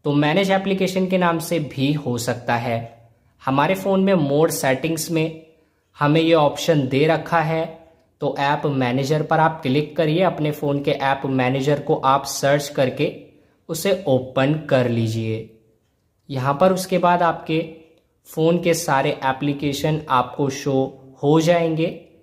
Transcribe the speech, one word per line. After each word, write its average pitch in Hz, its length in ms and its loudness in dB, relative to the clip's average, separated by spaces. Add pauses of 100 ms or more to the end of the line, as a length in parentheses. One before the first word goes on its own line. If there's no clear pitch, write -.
तो 147 80 0
मैनेज 156 380 2
एप्लीकेशन 190 560 0
के 185 120 0
नाम 170 200 2
से 160 200 -4
भी 139 340 -2
हो 131 260 -4
सकता 120 380 -4
है। 117 200 -2 (680)
हमारे 143 320 0
फ़ोन 190 300 0
में 196 100 2
मोर 151 360 2
सेटिंग्स 156 600 -2
में 160 360 -4 (500)
हमें 151 240 2
ये 165 140 4
ऑप्शन 147 540 2
दे 139 180 2
रखा 160 340 0
है, 160 240 -2 (560)
तो 143 180 -2
ऐप 143 280 0
मैनेजर 135 560 0
पर 156 180 0
आप 156 220 2
क्लिक 143 340 0
करिए, 165 260 2
अपने 151 280 0
फ़ोन 143 320 -2
के 151 80 0
ऐप 139 360 0
मैनेजर 135 540 0
को - 140 0
आप 135 300 2
सर्च 147 440 0
करके 131 440 -2 (560)
उसे 185 400 -2
ओपन 135 460 0 (160)
कर 127 180 2
लीजिए। 113 720 -4 (680)
यहाँ 139 320 -2
पर 185 120 6
उसके 180 260 -2
बाद 175 240 2
आपके 160 380 0 (680)
फ़ोन 165 340 2
के 165 120 2
सारे 143 360 0 (140)
एप्लीकेशन 143 760 -2 (100)
आपको 131 400 0
शो 135 280 -2 (440)
हो 151 180 4
जाएंगे। 165 460 2 (360)